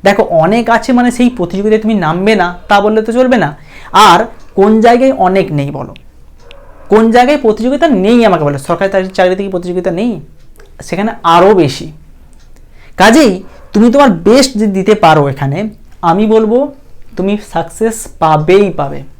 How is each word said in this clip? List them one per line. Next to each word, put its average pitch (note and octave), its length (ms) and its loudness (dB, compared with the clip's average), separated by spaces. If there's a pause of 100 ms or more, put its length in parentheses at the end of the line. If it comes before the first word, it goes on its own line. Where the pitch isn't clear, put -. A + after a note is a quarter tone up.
দেখো, G#3+ 180 2
অনেক G#3 480 0
আছে A#3 220 0
মানে B3 180 2
সেই A#3+ 200 0
প্রতিযোগিতায় G3+ 500 -2
তুমি G#3+ 140 -2
নামবে F#3 400 0
না, F3+ 240 -2 (100)
তা G3+ 120 2
বললে G#3+ 220 0
তো A3 100 -6
চলবে B3 240 2
না। D3+ 200 -2 (360)
আর G3 320 4 (300)
কোন G#3+ 260 2
জায়গায় B3 320 4
অনেক F#3+ 400 0
নেই C#3+ 180 -4
বলো, - 240 -12 (960)
কোন A3+ 220 4
জায়গায় B3 280 2
প্রতিযোগিতা B3+ 500 0
নেই A3+ 360 2
আমাকে E3+ 200 0
বলো? C#3+ 140 -2
সরকারি F#3+ 340 -4
চাকরি, F#3+ 160 -2
চাকরি F#3 280 0
থেকে G3 120 -8
প্রতিযোগিতা F3+ 420 -6
নেই, F#3 300 -4 (600)
সেখানে G#3 300 -4 (100)
আরও F3 320 4
বেশি। E3 380 -2 (1040)
কাজেই G#3+ 460 2 (300)
তুমি A3 200 2
তোমার C#4 180 4
বেস্ট G#3+ 440 2
যদি G#3+ 120 -2
দিতে G3 280 0
পারো D#3 340 2
এখানে, C#3+ 400 -6 (340)
আমি F3+ 240 0
বলবো A3 480 0 (420)
তুমি G3+ 220 -4 (140)
সাকসেস A3 560 -6 (100)
পাবেই E3 520 2
পাবে C#3+ 320 -8 (180)